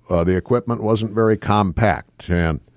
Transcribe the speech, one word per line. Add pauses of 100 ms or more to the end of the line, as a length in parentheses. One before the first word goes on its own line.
(100)
uh,
the
equipment
wasn't
very
compact,
and (160)